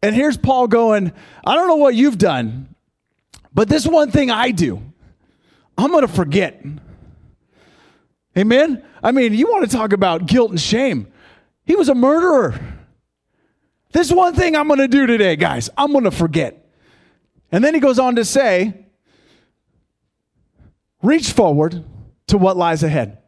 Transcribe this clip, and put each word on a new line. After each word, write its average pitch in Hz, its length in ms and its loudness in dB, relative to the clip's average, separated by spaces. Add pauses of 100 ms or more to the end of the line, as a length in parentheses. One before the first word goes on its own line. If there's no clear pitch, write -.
And 214 120 0
here's 277 200 0
Paul 254 320 0
going, 214 440 0 (340)
"I 214 80 0
don't 339 140 0
know 330 80 2
what 285 180 4
you've 240 240 2
done, 131 560 -2 (800)
but 214 160 0
this 277 160 2
one 311 240 2
thing 262 220 0
I 233 180 -2
do, 147 320 -2 (960)
I'm 269 140 0
gonna 302 160 2
forget." 160 580 -4 (1700)
Amen? 240 480 0 (200)
I 220 80 2
mean, 247 240 2
you 311 160 2
wanna 392 160 0
talk 220 260 -2
about 180 320 -2
guilt 220 240 2
and 180 100 -6
shame. 208 460 -4 (600)
He 330 100 2
was 359 120 2
a 269 60 4
murderer. 269 680 2 (1300)
"This 320 200 0
one 349 220 2
thing 339 220 0
I'm 302 120 -2
gonna 277 200 2
do 269 180 2
today, 208 300 2
guys, 143 420 -4
I'm 285 160 -2
gonna 247 160 2
forget." 160 560 -4 (840)
And 196 120 0
then 311 120 2
he 311 40 2
goes 254 200 2
on 254 160 0
to 233 100 -2
say, 214 600 -2 (2250)
"Reach 294 280 0
forward 165 520 0 (420)
to 208 140 0
what 185 180 2
lies 170 240 -2
ahead. 143 460 -4